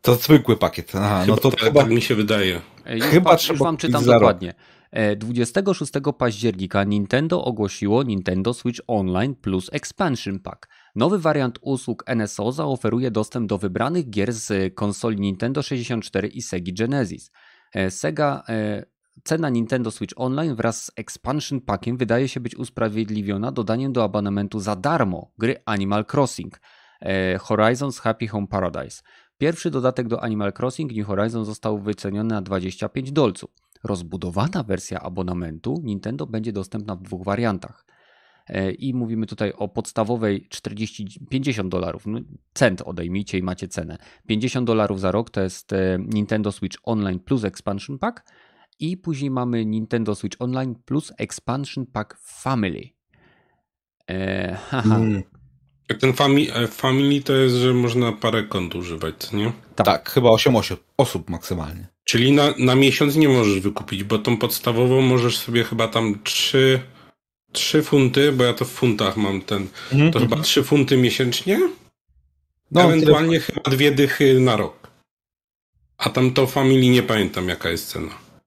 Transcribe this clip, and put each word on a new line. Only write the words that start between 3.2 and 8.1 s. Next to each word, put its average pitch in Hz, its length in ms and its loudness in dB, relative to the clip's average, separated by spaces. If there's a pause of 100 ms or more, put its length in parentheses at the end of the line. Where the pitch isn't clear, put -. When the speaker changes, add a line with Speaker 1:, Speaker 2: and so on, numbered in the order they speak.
Speaker 3:
pa-, 175 40 10
już 165 80 4
Speaker 1:
trzeba 160 240 -2
Speaker 3:
wam 160 100 0
Speaker 1:
kupić - 120 -10
Speaker 3:
czytam 120 160 2
Speaker 1:
za 123 80 6
rok. 117 100 8
Speaker 3:
dokładnie. 92 320 2 (380)
E, 104 240 0
dwudziestego 120 580 -2
szóstego 143 400 -4
października 101 680 0
Nintendo 113 640 0
ogłosiło 107 580 0
Nintendo 95 500 -2